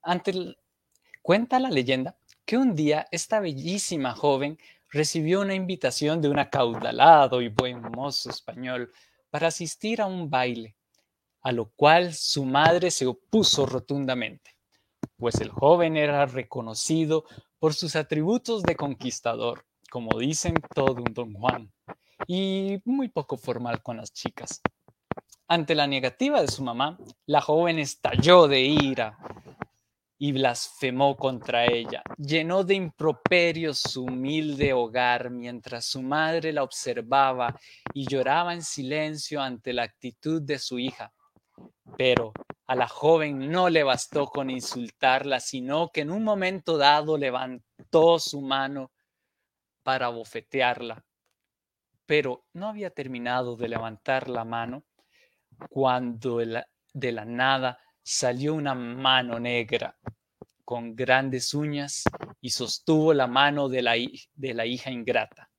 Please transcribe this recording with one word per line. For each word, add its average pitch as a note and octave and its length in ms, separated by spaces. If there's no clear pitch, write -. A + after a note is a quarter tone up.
Ante F3+ 280
el, F3+ 260
cuenta A#3 380
la C4 100
leyenda C3 460
que A3+ 120
un B3+ 180
día D3+ 360
esta F#3+ 280
bellísima D#3+ 720
joven C#3+ 440
recibió D#3 520
una G3 140
invitación E3 680
de D3 80
un C#3+ 100
acaudalado B2+ 1000
y A#2 80
buen B2 320
mozo A#2+ 480
español B2 600
para D3+ 160
asistir G#3 520
a G#3 60
un F3+ 240
baile, B2 460
a B2+ 100
lo A#2 200
cual E3 420
su - 320
madre E3 440
se C3+ 160
opuso C#3 600
rotundamente, B2+ 960
pues A#2 220
el A2 80
joven D#3+ 480
era D3 280
reconocido C3 1000
por D#3 140
sus D#3+ 240
atributos F#3 680
de E3+ 140
conquistador, A#2+ 880
como A2+ 260
dicen, D#3 380
todo C3+ 200
un A#2+ 200
Don A2+ 200
Juan, A2+ 380
y F#3+ 600
muy B3+ 240
poco C#3+ 280
formal A#2+ 460
con A#2 140
las A2 160
chicas. - 480
Ante E3 280
la D3 120
negativa C#3 540
de D3 60
su C#3 160
mamá, C3 340
la D3 160
joven E3 380
estalló D3+ 680
de C#3 140
ira C3 560
y C#3+ 140
blasfemó C3 840
contra A#2+ 480
ella. A#2 360
Llenó D#3+ 460
de F#3+ 120
improperios E3 1040
su - 260
humilde C#3 680
hogar B2 580
mientras A#2+ 540
su C3+ 160
madre D#3 520
la D3 100
observaba B2 960
y C#3 140
lloraba C#3 460
en E3+ 80
silencio D3+ 800
ante B2 320
la B2 100
actitud D3+ 580
de C#3 180
su B2 200
hija. B2 320
Pero A#2+ 340
A B2+ 60
la B2 120
joven D3 640
no F3+ 160
le D#3+ 140
bastó C#3 460
con C3+ 240
insultarla, B2+ 880
sino C#3 520
que D#3 100
en D3 100
un G#3+ 120
momento F#3+ 540
dado D3 400
levantó C3+ 1040
su C#3+ 220
mano C3+ 500
para B2+ 280
bofetearla. A#2+ 920
Pero C#3 480
no F#3+ 140
había G#3 240
terminado B2 640
de A2+ 140
levantar A#2 600
la A#2 160
mano A#2 380
cuando B2 720
de A#2 80
la, A2+ 220
de C3 180
la A2 140
nada B2+ 540
salió C3 500
una C#3+ 220
mano B2 640
negra A#2+ 580
con A#2 320
grandes B2+ 600
uñas D3 480
y B2 120
sostuvo D#3 640
la C3 100
mano C#3 420
de B2+ 140
la A#2 160
hij-, - 380
de C3+ 180
la A#2 140
hija B2 240
ingrata. A#2 680